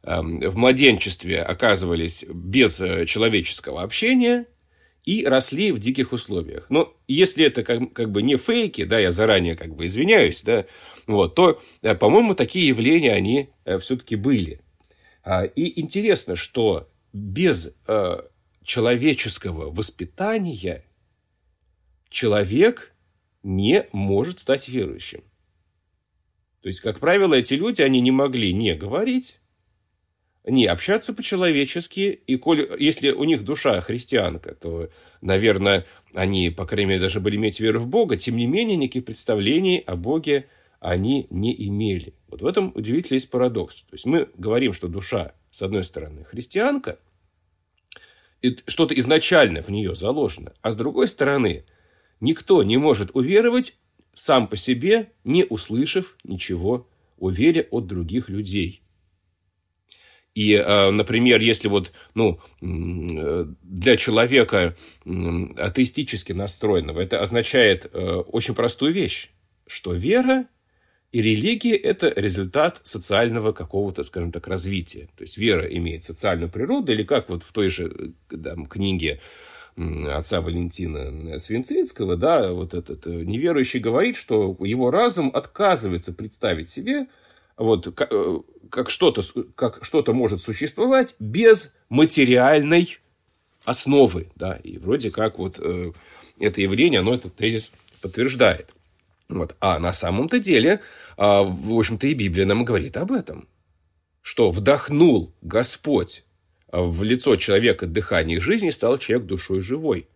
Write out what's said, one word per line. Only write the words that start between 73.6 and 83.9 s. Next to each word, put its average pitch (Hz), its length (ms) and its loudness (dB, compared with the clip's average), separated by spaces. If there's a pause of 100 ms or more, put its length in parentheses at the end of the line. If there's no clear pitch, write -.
скажем 85 260 -6
так, 87 160 -12
развития. 92 720 -6
То - 80 -18
есть - 140 -8
вера 98 280 0
имеет 82 380 -6
социальную 85 460 -4
природу, 175 420 -2
или 107 100 0
как 117 280 -2
вот 87 120 -8
в - 100 -20
той 98 180 0
же, - 420 -8 (180)
э, - 60 -12
там, 78 300 -10
книге, 92 540 -4 (560)
м, 80 320 -8
отца 82 320 -2
Валентина, 80 920 -8
э, - 40 -12
Свинцинского, 113 800 -4
да, 123 360 2
вот 82 220 -8
этот, 85 320 -10
э, 85 40 -8 (140)
неверующий 131 560 -2
говорит, 127 360 0